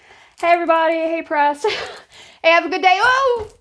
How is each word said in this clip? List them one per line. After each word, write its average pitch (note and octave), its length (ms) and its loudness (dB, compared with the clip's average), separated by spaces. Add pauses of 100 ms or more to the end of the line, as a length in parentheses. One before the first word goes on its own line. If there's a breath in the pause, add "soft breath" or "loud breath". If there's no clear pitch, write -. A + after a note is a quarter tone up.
(400 soft breath)
hey, E4+ 120 0
everybody. E4 420 2
Hey, E4 320 -4
press. D4 460 0
<laughs> - 720 -14
Hey, E4 80 4
have E4+ 140 2
a D#4 40 -8
good - 120 -4
day." F#4 200 2
Oh! A#4+ 480 0 (120)